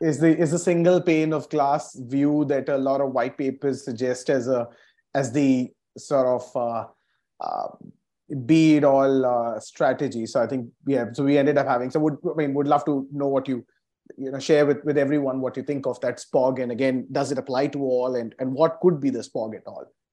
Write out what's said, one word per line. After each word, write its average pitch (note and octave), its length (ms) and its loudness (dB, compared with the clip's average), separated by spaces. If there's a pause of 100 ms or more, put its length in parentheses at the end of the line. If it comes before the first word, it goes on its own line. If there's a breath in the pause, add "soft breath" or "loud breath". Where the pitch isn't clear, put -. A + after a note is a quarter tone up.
is D3+ 180 0
the, D#3+ 160 6
is D#3+ 140 0
the E3+ 80 0
single F3 420 4
pane D#3 320 2
of D3+ 160 -4
glass D3 500 0
view C#3+ 500 0
that C3+ 200 -2
a C#3+ 80 0
lot C3+ 240 0
of C#3 120 -2
white B2+ 260 -2
papers C3+ 440 -4
suggest B2+ 460 -4
as C3 180 2
a, B2 220 0 (460 soft breath)
as C3+ 180 -2
the C3 380 2 (260)
sort C3 300 0
of, B2+ 280 -2
uh, A#2 300 -4 (560)
uh, G1+ 280 -6 (760)
be D#3 320 6
it C#3+ 80 4
all, C3+ 400 4
uh, A#2+ 340 -2
strategy. B2 680 -4
So B2 160 0
I - 40 2
think, B2+ 220 -6 (180)
yeah, C3 280 0
so C#3+ 100 -2
we C#3+ 140 4
ended C#3+ 180 2
up C#3 100 2
having, B2+ 240 -2
so D#3 100 -2
would, D3+ 180 0 (120)
I D3 60 -8
mean, D3+ 160 -2
would C#3+ 160 -2
love C#3+ 160 2
to C#3 260 -2
know C#3+ 180 -4
what C3+ 200 -2
you, B2 160 -6 (540)
you C3 120 -8
know, C3+ 80 -10
share D3 280 4
with, C#3+ 180 0
with D3 140 0
everyone C#3 420 0
what B2+ 160 -6
you C3+ 60 -8
think C#3 240 -6
of B2+ 160 -4
that B2 160 -4
spog. C3 440 0
And A#2+ 80 -4
again, B2+ 400 0
does C#3 220 -2
it C3 60 -2
apply C3+ 300 -2
to D3 100 -8
all, B2+ 380 -2
and, A2+ 220 -6
and C3 140 -4
what D#3 300 0
could F3 180 4
be C3+ 80 0
the A#2 120 -2
spog A2 360 -8
at - 100 -18
all? D2+ 200 -16 (260)